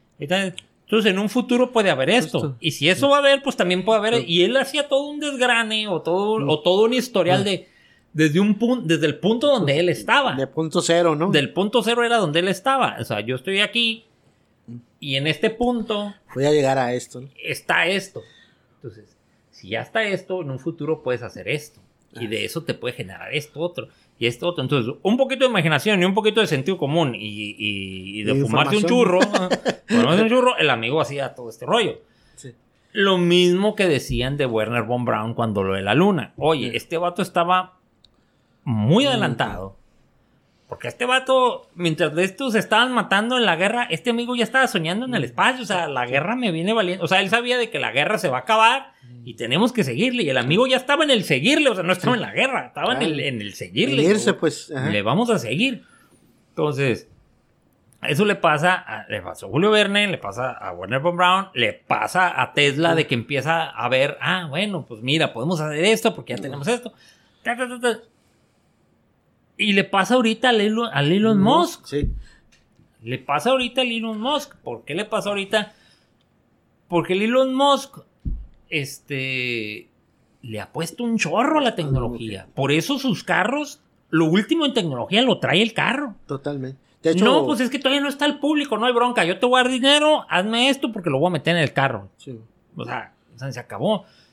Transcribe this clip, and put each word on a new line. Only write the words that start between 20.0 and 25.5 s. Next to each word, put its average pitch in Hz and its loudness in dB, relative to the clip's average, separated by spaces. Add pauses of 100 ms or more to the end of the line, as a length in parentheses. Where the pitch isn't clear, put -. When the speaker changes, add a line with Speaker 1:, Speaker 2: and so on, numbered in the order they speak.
Speaker 1:
esto, 185 -4
en 139 -8
un 127 -8
futuro 156 -6
puedes 123 -2
hacer 98 -12
esto. - -8 (340)
Y 113 -8
de 104 -4
Speaker 2:
Ah. 104 -2
Speaker 1:
eso 151 -6
te 127 -4
puede 123 -8
generar 90 -12
esto, 147 -8
otro, 170 -8 (300)
y 117 -4
esto, 120 -4
otro. 165 -4
Entonces, 127 -2
un 208 2
poquito 262 0
de 254 2